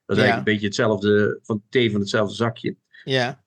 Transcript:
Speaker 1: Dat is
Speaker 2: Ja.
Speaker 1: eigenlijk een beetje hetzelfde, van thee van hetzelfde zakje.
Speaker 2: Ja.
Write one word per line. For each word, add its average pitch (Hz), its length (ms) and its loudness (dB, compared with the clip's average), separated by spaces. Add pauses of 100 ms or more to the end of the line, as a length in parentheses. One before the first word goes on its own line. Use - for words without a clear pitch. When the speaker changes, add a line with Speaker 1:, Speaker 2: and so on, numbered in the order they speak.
Speaker 1:
Dat 98 120 0
is 107 60 4
Speaker 2:
Ja. 107 60 4
Speaker 1:
eigenlijk 113 80 2
een 117 160 0
beetje 104 120 -2
hetzelfde, 104 800 2
van 107 260 -4
thee 120 220 2
van 104 80 -2
hetzelfde 101 360 -2
zakje. 117 400 -4 (280)
Speaker 2:
Ja. 131 440 -2